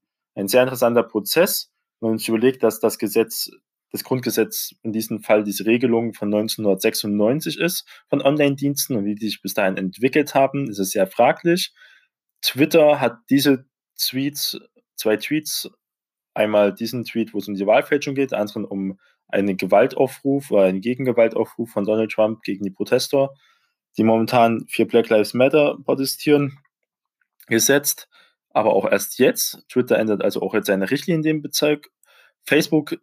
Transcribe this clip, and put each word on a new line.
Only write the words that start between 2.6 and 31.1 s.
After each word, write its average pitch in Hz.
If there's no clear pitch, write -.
dass 110
das 107
Gesetz, -
das -
Grundgesetz 120
in 110
diesem 110
Fall 107
diese 101
Regelung 117
von 107
neunzehnhundertsechsundneunzig 107
ist 170
von 143
Online-Diensten 139
und 101
wie 104
die 107
sich -
bis 98
dahin 95
entwickelt 117
haben, 135
ist 101
es 95
sehr 95
fraglich. 170
Twitter 151
hat 123
diese 139
Tweets, 143
zwei 110
Tweets, -
einmal 104
diesen 113
Tweet, 113
wo 104
es 101
um 104
die 98
Wahlfälschung 139
geht, 135
anderen 104
um 95
einen 98
Gewaltaufruf 135
oder 101
einen 95
Gegengewaltaufruf 117
von 101
Donald 107
Trump 107
gegen 101
die 98
Protester, 131
die 113
momentan 113
für -
Black 113
Lives 107
Matter 139
protestieren, 139
gesetzt. 135
Aber 110
auch 101
erst 104
jetzt. -
Twitter 123
ändert 107
also -
auch 98
jetzt 107
seine 95
Richtlinie 143